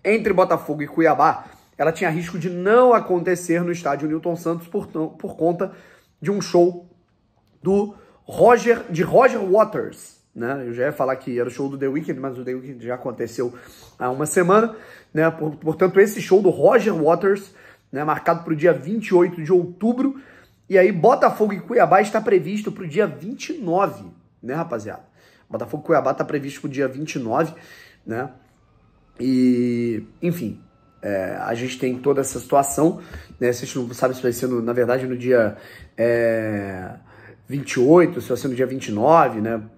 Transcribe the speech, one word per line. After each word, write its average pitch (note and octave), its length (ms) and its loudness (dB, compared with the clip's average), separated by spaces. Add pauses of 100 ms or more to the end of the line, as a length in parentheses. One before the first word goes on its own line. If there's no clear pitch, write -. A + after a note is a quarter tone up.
entre G#3 300 0
Botafogo E3+ 500 0
e D3 60 -6
Cuiabá, D#3 560 2 (340)
ela D#3 140 0
tinha E3 180 -2
risco E3+ 300 -6
de E3+ 100 -6
não A3 440 4
acontecer F3 680 0
no F3 80 -4
estádio D3+ 380 -4
Newton D#3+ 300 -4
Santos E3+ 280 -6
por, - 220 -6
por - 480 -8
conta F3 380 0 (480)
de D#3 100 -2
um G3+ 100 -2
show F3 480 2 (720)
do G3+ 320 0 (300)
Roger, A3+ 680 4
de D3+ 140 -2
Roger A3 380 4
Waters, F#3+ 800 -2 (120)
né? B2+ 320 -6
Eu A#2 80 -10
já B2 100 -2
ia D3 100 -2
falar C3 240 -2
que B2 200 -6
era A#2+ 120 -2
o - 20 -10
show C#3 160 -6
do C#3 100 -8
The C3+ 120 -2
Weeknd, D#3 280 -4
mas C3 200 -8
o B2 80 -12
The B2+ 80 -6
Weeknd B2+ 280 -12
já B2 140 -6
aconteceu A#2+ 580 -6 (460)
há B2 100 -4
uma C#3 160 -4
semana, G3+ 480 2 (400)
né? D#3+ 160 2
Por-, D#3 280 -6
portanto, F3 420 0
esse G#3+ 220 2
show G3 200 4
do F#3 80 4
Roger G3+ 460 4
Waters, F3 580 0 (380)
né, C3+ 140 -6
marcado D#3 400 0
pro D#3+ 100 -2
dia E3 160 4
vinte F3+ 360 -4
e F#3+ 60 0
oito E3+ 300 4
de D3+ 80 -2
outubro, A#3 680 0 (520)
e F#3+ 80 4
aí F#3+ 160 6
Botafogo G#3+ 580 2
e F#3+ 80 -6
Cuiabá F#3 400 4
está A3 220 0
previsto G#3 500 0
pro F#3+ 160 -12
dia F#3 180 0
vinte E3+ 440 -12
e E4 80 -8
nove, E3+ 480 -2 (360)
né, A#2+ 120 -10
rapaziada? A#2 500 -8 (460)
Botafogo A#2+ 340 -8
e - 40 -12
Cuiabá C3 260 2
tá - 100 -4
previsto C#3 380 -8
pro D3 80 -8
dia C3+ 180 -2
vinte C#3 280 -8
e C#3+ 40 -4
nove, C3 340 -2 (540)
né? A#2+ 220 -8 (920)
E, A#2+ 840 0 (140)
enfim, D3 420 -4 (380)
é, F#2+ 400 -4
a G2+ 120 -4
gente B2 240 -6
tem B2+ 200 -4
toda C3+ 240 0
essa B2+ 180 -6
situação, C#3+ 600 0 (360)
né? B2 120 0
A - 20 2
gente - 260 -8
não A#2+ 160 -6
sabe B2+ 220 -2
se B2+ 80 -10
vai B2 80 0
ser, B2+ 160 -4
no, B2 140 -2
na A#2 100 -4
verdade, B2 340 0
no B2+ 120 -6
dia, A#2+ 400 2 (400)
é, A2 920 -2 (540)
vinte C3+ 280 -8
e C3 80 0
oito, D3+ 400 6
se - 80 -16
vai B2 80 -2
ser C#3+ 100 -6
no B2 80 -4
dia B2+ 100 0
vinte C3 220 -8
e A2+ 60 -6
nove, B2 480 4
né? A2 200 -4 (160)